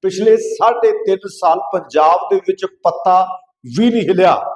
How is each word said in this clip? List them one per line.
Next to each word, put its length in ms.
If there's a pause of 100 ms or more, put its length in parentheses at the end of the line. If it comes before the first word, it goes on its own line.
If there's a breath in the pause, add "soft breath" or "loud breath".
ਪਿਛਲੇ 360
ਸਾਢੇ 540
ਤਿੰਨ 340
ਸਾਲ 340
ਪੰਜਾਬ 600 (120)
ਦੇ 40
ਵਿੱਚ 300
ਪੱਤਾ 640 (520)
ਵੀ 100
ਨਹੀਂ 120
ਹਿੱਲਿਆ 400 (140)